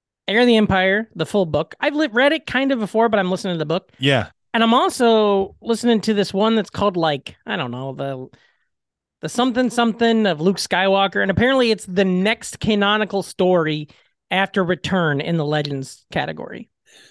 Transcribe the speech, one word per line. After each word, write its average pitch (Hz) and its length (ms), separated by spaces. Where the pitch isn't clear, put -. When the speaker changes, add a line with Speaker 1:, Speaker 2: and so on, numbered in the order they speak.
Speaker 1:
Heir 202 140
of 247 80
the 233 80
Empire, 196 580
the 160 100
full 196 220
book. 151 320
I've 285 160
li-, 302 160
read 269 220
it 320 140
kind 269 260
of 240 80
before, 220 280
but 214 120
I'm 180 100
listening 185 240
to 165 40
the 156 60
book. 160 360
Speaker 2:
Yeah. 131 300
Speaker 1:
And 226 120
I'm 226 100
also 220 880
listening 233 380
to 220 140
this 202 200
one 220 220
that's 208 140
called, 202 260
like, 156 400
I 233 100
don't 131 140
know, 131 240
the, 135 320
the 160 80
something 247 420
something 226 560
of 156 140
Luke 185 160
Skywalker. 196 680
And 190 80
apparently 247 400
it's - 160
the 190 180
next 190 540
canonical 208 640
story 160 680
after 190 320
Return 170 560
in 170 160
the 151 100
Legends 147 640
category. - 600